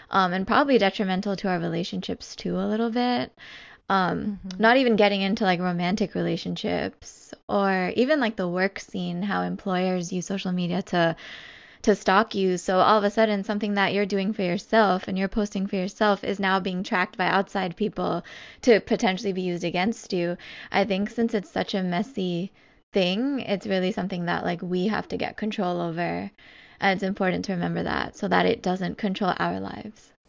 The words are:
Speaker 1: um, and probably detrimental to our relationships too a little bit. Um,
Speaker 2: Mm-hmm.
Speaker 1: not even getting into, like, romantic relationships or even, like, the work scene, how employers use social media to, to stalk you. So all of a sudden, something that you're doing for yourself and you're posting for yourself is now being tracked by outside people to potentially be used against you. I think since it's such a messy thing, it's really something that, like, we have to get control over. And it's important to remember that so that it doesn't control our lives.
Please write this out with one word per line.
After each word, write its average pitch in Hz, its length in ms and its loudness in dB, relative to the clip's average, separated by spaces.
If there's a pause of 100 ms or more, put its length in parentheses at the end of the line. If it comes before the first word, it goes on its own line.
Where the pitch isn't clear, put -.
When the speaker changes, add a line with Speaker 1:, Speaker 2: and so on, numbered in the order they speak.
(100)
Speaker 1:
um, 185 240 2
and 190 120 -2
probably 262 320 4
detrimental 196 580 0
to 196 120 -4
our 180 100 0
relationships 170 800 -4
too 180 220 -4
a 196 100 -2
little 220 220 0
bit. 247 400 0 (580)
Um, 190 580 0
Speaker 2:
Mm-hmm. 185 160 -6
Speaker 1:
not 233 160 6
even 240 180 4
getting 202 260 4
into, 196 220 0
like, 180 160 2
romantic 180 540 0
relationships - 1200 -4 (140)
or 190 480 0
even, 277 240 2
like, 220 160 -2
the 180 120 -2
work 185 300 0
scene, 175 440 -6
how 190 200 -2
employers 180 680 -2
use 180 120 -2
social 190 280 -4
media 180 300 -2
to, 165 320 2 (680)
to 208 120 4
stalk 196 400 4
you. 190 220 2
So 185 220 0
all 180 180 8
of 202 80 4
a 208 60 2
sudden, 214 340 2
something 208 300 -2
that 196 180 2
you're 202 140 2
doing 196 260 0
for 208 100 -4
yourself 190 680 2
and 190 100 -2
you're 190 100 0
posting 202 380 -2
for 196 100 -4
yourself 196 480 0
is 196 160 -2
now 190 200 2
being 185 220 -4
tracked 185 360 -2
by 180 80 0
outside 185 500 0
people 175 480 -2 (380)
to 208 180 6
potentially 196 540 0
be 185 80 -4
used 175 220 -2
against 180 500 -2
you. 175 240 0 (320)
I 202 140 2
think 202 260 0
since 233 240 0
it's 196 160 -4
such 185 240 -2
a 190 80 0
messy 180 680 -2 (420)
thing, 214 460 2
it's 196 260 -4
really 185 260 0
something 185 340 -4
that, 170 180 -2
like, 175 180 -4
we 180 240 0
have 208 220 -2
to 180 100 -6
get - 180 -6
control 196 460 -2
over. 170 480 -4 (500)
And 190 160 2
it's 196 60 -6
important 185 440 0
to 196 60 -2
remember 175 300 -2
that - 340 -4
so 208 120 -6
that 180 180 4
it - 160 0
doesn't 180 340 -2
control 190 420 -2
our 180 220 -2
lives. - 520 -12 (160)